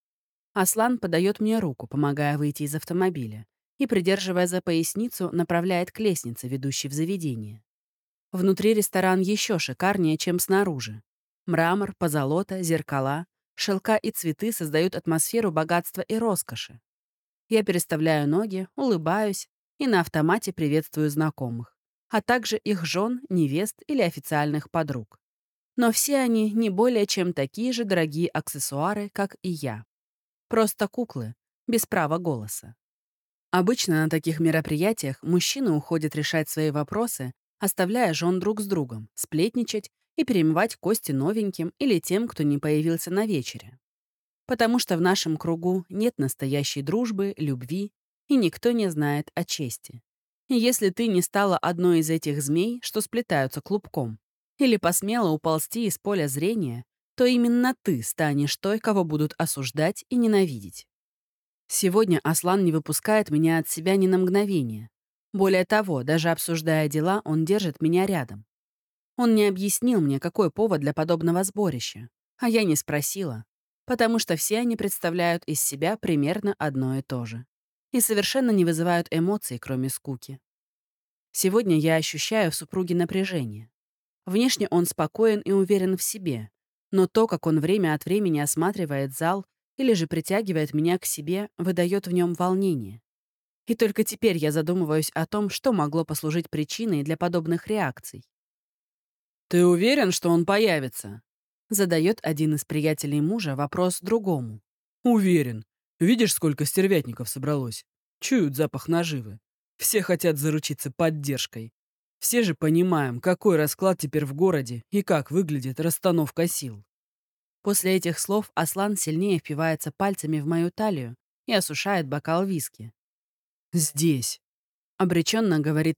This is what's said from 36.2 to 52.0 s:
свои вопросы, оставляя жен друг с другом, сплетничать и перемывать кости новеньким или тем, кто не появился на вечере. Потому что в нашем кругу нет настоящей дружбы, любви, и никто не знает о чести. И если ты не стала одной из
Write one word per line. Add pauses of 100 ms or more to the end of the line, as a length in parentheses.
свои
вопросы, (280)
оставляя
жен
друг
с
другом,
сплетничать (240)
и
перемывать
кости
новеньким
или
тем,
кто
не
появился
на
вечере. (680)
Потому
что
в
нашем
кругу
нет
настоящей
дружбы,
любви, (360)
и
никто
не
знает
о
чести. (460)
И
если
ты
не
стала
одной
из